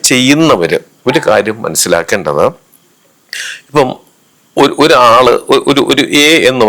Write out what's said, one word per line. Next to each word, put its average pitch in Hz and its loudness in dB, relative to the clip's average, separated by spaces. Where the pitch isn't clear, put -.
ചെയ്യുന്നവര് 127 0
ഒരു 160 -2
കാര്യം 107 0
മനസ്സിലാക്കേണ്ടത്, 85 -2
ഇപ്പം 135 0
ഒരു, 147 0
ഒരാള്, 123 4
ഒ-, 135 0
ഒരു, 135 0
ഒരു 139 0
എ - 2
എന്ന് 127 0